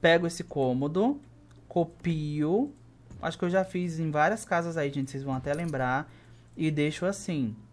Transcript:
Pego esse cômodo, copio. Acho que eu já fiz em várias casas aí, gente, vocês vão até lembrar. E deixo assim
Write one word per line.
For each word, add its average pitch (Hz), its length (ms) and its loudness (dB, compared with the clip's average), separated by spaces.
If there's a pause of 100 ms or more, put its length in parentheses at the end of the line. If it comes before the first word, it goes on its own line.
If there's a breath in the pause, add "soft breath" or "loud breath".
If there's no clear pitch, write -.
Pego 170 260 6
esse 170 180 -4
cômodo, 151 760 0 (460)
copio. 165 1080 0 (480)
Acho 165 160 -4
que - 60 -2
eu 175 60 2
já 190 140 4
fiz 180 340 -4
em 160 120 0
várias 156 340 2
casas 170 320 -2
aí, 143 160 0
gente, 135 180 -2
vocês 135 120 -8
vão 139 120 -2
até 131 200 -4
lembrar. 143 560 -2 (460 loud breath)
E 156 140 0
deixo 151 360 0
assim 156 500 -2 (160)